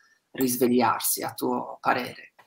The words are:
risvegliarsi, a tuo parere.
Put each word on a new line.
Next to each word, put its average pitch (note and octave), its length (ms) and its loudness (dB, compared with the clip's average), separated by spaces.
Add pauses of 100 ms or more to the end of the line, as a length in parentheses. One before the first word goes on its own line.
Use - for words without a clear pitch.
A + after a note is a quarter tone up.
(320)
risvegliarsi, B2 880 2
a B2+ 100 -6
tuo B2 480 -6
parere. B2+ 500 -4 (160)